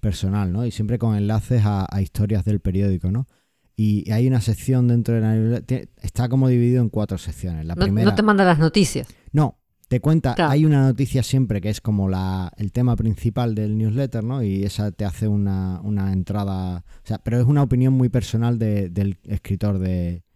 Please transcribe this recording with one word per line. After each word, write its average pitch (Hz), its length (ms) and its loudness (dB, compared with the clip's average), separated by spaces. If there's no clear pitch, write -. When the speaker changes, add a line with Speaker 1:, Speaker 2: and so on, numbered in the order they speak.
Speaker 1:
personal, 98 520 -2
¿no? 117 140 -2
Y 110 40 -4
siempre 110 280 -4
con 110 180 0
enlaces 107 480 0
a, 101 260 0
a 98 120 -2
historias 104 420 -2
del 104 160 0
periódico, 92 500 0
¿no? 120 160 -2
Y 104 340 0
hay 113 160 2
una 131 140 2
sección 123 480 0
dentro 120 260 2
de 113 60 2
la 110 160 2
newsletter, 113 500 -2
tie-, - 20 -20
está - 260 -2
como 131 200 2
dividido 123 340 4
en 113 60 2
cuatro 101 300 -2
secciones. 82 460 -8
La 82 120 -6
Speaker 2:
No, 180 80 2
Speaker 1:
primera 113 260 4
Speaker 2:
no 208 60 -2
te 214 80 2
manda 202 200 4
las 175 140 6
noticias. 156 480 2
Speaker 1:
No, 147 260 2
te 127 140 0
cuenta, 151 340 2
Speaker 2:
Claro. 160 160 2
Speaker 1:
hay 151 140 4
una 147 180 6
noticia 131 400 2
siempre 110 380 0
que 101 100 -4
es 104 100 -4
como 98 280 0
la, 92 480 -2
el 104 160 -6
tema 123 240 2
principal 113 580 -2
del 107 240 -2
newsletter, 113 460 -2
¿no? 127 180 -4
Y 98 220 -2
esa 104 260 -4
te 104 140 -8
hace 104 240 -4
una, 95 560 -2
una 101 280 -2
entrada, 92 720 -4
o - 20 -20
sea, 110 120 -6
pero 113 220 -2
es 120 60 2
una 143 160 2
opinión 127 320 2
muy 127 140 2
personal 117 500 -2
de, 104 320 -2
del 98 340 -2
escritor 98 540 -4
de, 87 460 -4